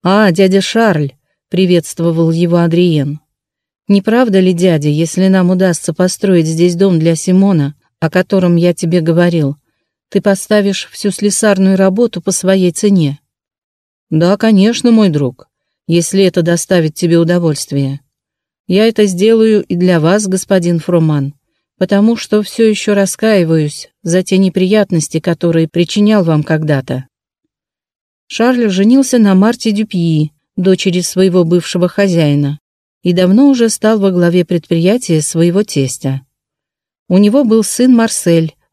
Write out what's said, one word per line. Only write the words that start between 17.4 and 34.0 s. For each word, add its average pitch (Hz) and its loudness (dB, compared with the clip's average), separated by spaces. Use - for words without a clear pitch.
«Я 208 2
это 220 0
сделаю 214 2
и 180 -6
для 180 2
вас, 190 0
господин 185 -2
Фроман, 156 -2
потому 202 0
что 214 -4
всё 220 0
ещё 208 -2
раскаиваюсь 185 -2
за 180 -2
те 185 -2
неприятности, 185 0
которые 165 -2
причинял 208 0
вам 160 0
когда-то». 147 -4
Шарль 240 0
женился 240 2
на 202 4
Марте 220 0
Дюпьи, 170 -2
дочери 185 -2
своего 180 0
бывшего 175 -2
хозяина, 151 0
и 180 0
давно 185 4
уже 240 2
стал 220 -2
во 196 0